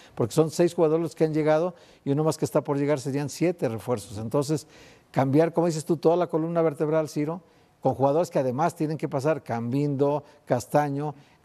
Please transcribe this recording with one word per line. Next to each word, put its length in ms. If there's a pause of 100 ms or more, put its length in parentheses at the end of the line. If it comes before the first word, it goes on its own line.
(140)
porque 200
son 160
seis 240
jugadores 280
los 120
que 100
han 80
llegado 420 (300)
y 80
uno 100
más 140
que 80
está 180
por 140
llegar, 240
serían 300
siete 400
refuerzos. 480
Entonces, 480 (440)
cambiar, 440
como 140
dices 180
tú, 100
toda 200
la 100
columna 340
vertebral, 480
Ciro, 320 (400)
con 140
jugadores 360
que 100
además 360
tienen 220
que 100
pasar, 340
Cambindo, 800 (220)
Castaño, 720 (300)